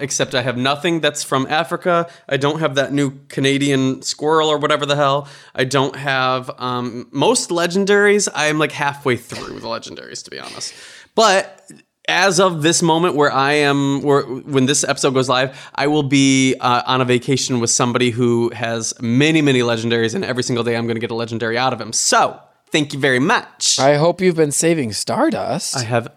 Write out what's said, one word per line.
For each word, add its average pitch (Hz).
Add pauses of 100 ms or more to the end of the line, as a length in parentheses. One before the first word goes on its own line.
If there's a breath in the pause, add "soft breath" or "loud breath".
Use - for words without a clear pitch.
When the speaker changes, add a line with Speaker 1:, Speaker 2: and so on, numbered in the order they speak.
Speaker 1:
except 139
I 123
have 120
nothing 147
that's 147
from 135
Africa. 170 (180 loud breath)
I 139
don't 143
have 147
that 135
new 143 (160)
Canadian 139
squirrel 156
or 151
whatever 147
the 143
hell. 143 (260 loud breath)
I 131
don't 135
have, 131
um, 123
most 185
legendaries. 196
I 151
am, 151
like, 151
halfway 139
through 107
the 113
legendaries, 85
to -
be 67
honest. - (420 loud breath)
But - (380)
as 175
of 175
this 165
moment 160
where 143
I 135
am, 139
where, 139
when 135
this 135
episode 139
goes 127
live, 131 (180 loud breath)
I 139
will 151
be, 135
uh, 123
on 127
a 127
vacation 123
with 117
somebody 123
who 117
has 113
many, 143
many 139
legendaries, 117
and 196
every 123
single 117
day 117
I'm 117
gonna 113
get 113
a 117
legendary 113
out 127
of 113
him. 113
So, - (320)
thank 143
you 139
very 131
much. -
Speaker 2:
I 143
hope 170
you've 185
been 156
saving 160
Stardust. 139
Speaker 1:
I 123
have 117